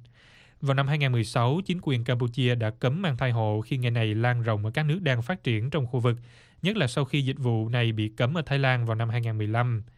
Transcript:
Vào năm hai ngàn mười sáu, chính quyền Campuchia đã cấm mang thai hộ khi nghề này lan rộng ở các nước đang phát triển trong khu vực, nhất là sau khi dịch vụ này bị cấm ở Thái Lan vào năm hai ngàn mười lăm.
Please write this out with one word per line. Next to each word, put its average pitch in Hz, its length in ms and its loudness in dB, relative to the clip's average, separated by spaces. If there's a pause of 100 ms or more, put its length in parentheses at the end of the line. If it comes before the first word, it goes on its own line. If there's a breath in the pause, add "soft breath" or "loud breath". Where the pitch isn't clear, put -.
(600 loud breath)
Vào 135 140 0
năm 139 140 0
hai 151 100 0
ngàn 139 140 2
mười 117 120 2
sáu, 127 420 0
chính 175 160 -2
quyền 123 220 0
Campuchia 123 500 0
đã 113 160 -2
cấm 135 320 -2
mang 147 140 0
thai 127 140 0
hộ 110 300 0
khi 131 180 -4
nghề 123 120 0
này 113 240 2
lan 120 280 2
rộng 107 220 0
ở 110 60 -2
các 151 160 0
nước 151 160 0
đang 123 200 0
phát 185 220 -4
triển 117 260 0
trong 143 160 -2
khu 123 140 -2
vực, 117 160 2 (460 loud breath)
nhất 196 140 0
là 165 100 2
sau 143 180 0
khi 147 160 0
dịch 135 180 -2
vụ 113 300 0
này 117 240 2
bị 107 160 0
cấm 120 260 0
ở 170 120 -2
Thái 139 120 0
Lan 127 280 2
vào 113 80 0
năm 117 140 -2
hai 117 120 -2
ngàn 113 180 -2
mười 107 80 0
lăm. 117 360 0 (160 loud breath)